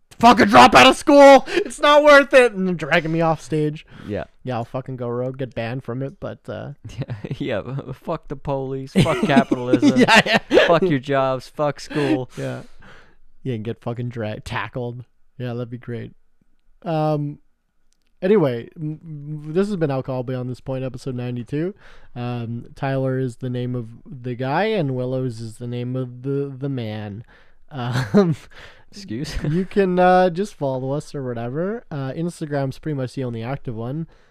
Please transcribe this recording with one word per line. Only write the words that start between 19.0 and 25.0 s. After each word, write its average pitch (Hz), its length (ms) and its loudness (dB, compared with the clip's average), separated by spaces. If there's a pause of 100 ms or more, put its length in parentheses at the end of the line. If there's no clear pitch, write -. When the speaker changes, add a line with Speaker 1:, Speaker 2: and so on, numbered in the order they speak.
Speaker 1:
m-, 151 520 -12
this 196 140 0
has 208 100 -4
been 156 140 0
Alcohol 131 320 -4
Beyond 127 260 -8
This 123 100 -10
Point, 131 240 -8
episode 131 320 -8
ninety-two. 123 580 -6 (420)
Um, 120 500 -8 (100)
Tyler 135 440 -2
is 127 180 -4
the 127 120 -8
name 123 260 -6
of 117 140 -8 (160)
the 123 300 -10
guy, 139 300 -2
and 180 300 -2
Willows 127 440 -4